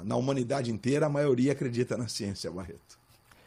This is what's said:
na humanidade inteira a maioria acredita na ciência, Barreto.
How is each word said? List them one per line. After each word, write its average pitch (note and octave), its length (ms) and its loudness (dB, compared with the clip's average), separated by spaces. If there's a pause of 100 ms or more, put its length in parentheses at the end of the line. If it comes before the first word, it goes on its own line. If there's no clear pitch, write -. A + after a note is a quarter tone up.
na A2 120 -2
humanidade B2+ 560 0
inteira C#3 360 2
a - 20 2
maioria C#3+ 420 4
acredita B2 460 0
na A#2+ 100 -4
ciência, G2+ 440 -4
Barreto. F2 480 -12 (480)